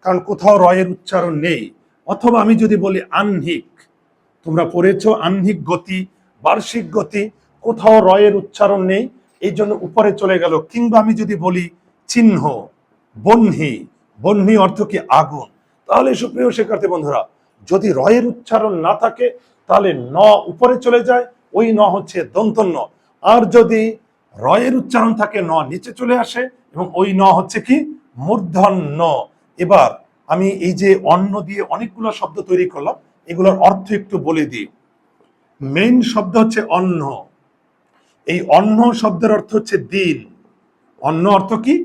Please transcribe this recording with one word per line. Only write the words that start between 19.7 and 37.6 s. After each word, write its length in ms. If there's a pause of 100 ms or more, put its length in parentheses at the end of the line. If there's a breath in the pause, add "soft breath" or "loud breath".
ন 20 (340)
উপরে 240 (100)
চলে 240
যায়, 160 (320)
ওই 100 (120)
ন 20 (140)
হচ্ছে 220 (180)
দন্ত 220 (160)
ন। 40 (460)
আর 180 (140)
যদি 260 (540)
র 120 (180)
এর 160
উচ্চারণ 300 (100)
থাকে, 180 (120)
ন 20 (180)
নিচে 280
চলে 240
আসে 180 (320)
এবং 120 (140)
ওই 100 (120)
ন 20 (140)
হচ্ছে 300
কি? 100 (480)
মূর্ধন্য। 720 (600)
এবার 300 (400)
আমি 180 (200)
এই 140
যে 80 (240)
অন্ন 200 (140)
দিয়ে 140 (120)
অনেকগুলো 360 (100)
শব্দ 180 (120)
তৈরি 240
করলাম, 220 (340)
এগুলোর 260 (120)
অর্থ 200 (120)
একটু 160 (120)
বলে 240
দিই। 160 (920)
মেইন 360 (160)
শব্দ 280
হচ্ছে 200 (160)
অন্ন, 240 (1300)